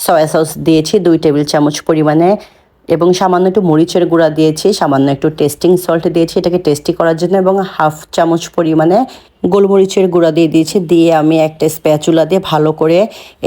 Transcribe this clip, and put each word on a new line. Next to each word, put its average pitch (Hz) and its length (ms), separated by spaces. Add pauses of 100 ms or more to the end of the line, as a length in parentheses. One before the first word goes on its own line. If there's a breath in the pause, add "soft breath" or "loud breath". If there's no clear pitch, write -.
সয়া 156 280
সস 160 160 (180)
দিয়েছি 160 280 (100)
দুই 170 180
টেবিল 147 280
চামচ 147 240 (140)
পরিমাণে, 156 400 (580 loud breath)
এবং 165 200 (120)
সামান্য 185 320
একটু 196 180
মরিচের 170 420
গুঁড়া 165 260
দিয়েছি, 156 300 (120)
সামান্য 139 360
একটু 139 120 (120)
টেস্টিং 151 320 (140)
সল্ট 165 180 (120)
দিয়েছি 165 260
এটাকে 180 240
টেস্টি 147 340
করার 165 220
জন্য, 175 120 (100)
এবং 185 120 (200)
হাফ 156 200 (200)
চামচ 170 280 (140)
পরিমাণে 160 420 (540 loud breath)
গোলমরিচের 196 600
গুঁড়া 170 240
দিয়ে 165 160
দিয়েছি। 160 240 (140)
দিয়ে 165 180 (120)
আমি 156 140 (120)
একটা 156 180 (100)
স্প্যাচুলা 160 540
দিয়ে 190 120 (100)
ভালো 156 180 (100)
করে 160 200 (480 loud breath)